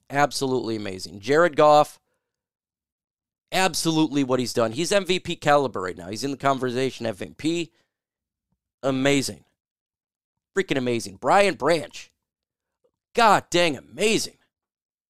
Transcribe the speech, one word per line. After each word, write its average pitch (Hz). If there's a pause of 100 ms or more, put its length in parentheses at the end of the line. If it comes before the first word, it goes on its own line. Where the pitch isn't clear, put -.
(100)
absolutely 127
amazing. 98
Jared 151
Goff, 151 (1500)
absolutely 156
what 127
he's 120
done. 113
He's 127
M 202
V 180
P 170
caliber 139
right 90
now. 87
He's 107
in 139
the 131
conversation, 127
M 110
V 95
P. 165 (1120)
Amazing. 135 (1120)
Freaking 185
amazing. 117
Brian 180
Branch. 151 (1040)
God 208
dang 170
amazing. 147 (760)